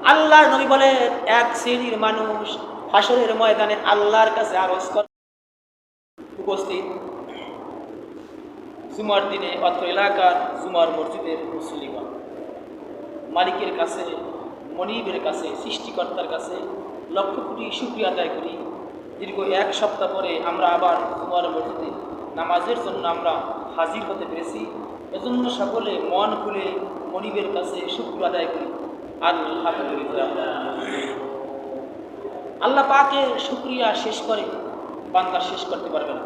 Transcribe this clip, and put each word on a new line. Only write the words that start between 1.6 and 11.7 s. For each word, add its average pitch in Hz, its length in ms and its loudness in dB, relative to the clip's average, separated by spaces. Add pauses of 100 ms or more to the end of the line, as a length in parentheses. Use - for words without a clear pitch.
মানুষ 214 600 0 (340)
হাসরের 220 440 6
ময়দানে 214 400 4 (100)
আল্লাহর 208 500 6
কাছে 190 220 0
আরজ 185 360 2
করে। 208 140 2 (1300)
উপস্থিত 190 480 -4 (2000)
জুমার 208 320 2
দিনে 175 320 -4
অত্র 180 240 2
এলাকার 190 760 4
জুমার 170 260 4
মসজিদের 160 480 -4 (160)
মুসল্লিগণ, 156 520 -8 (1300)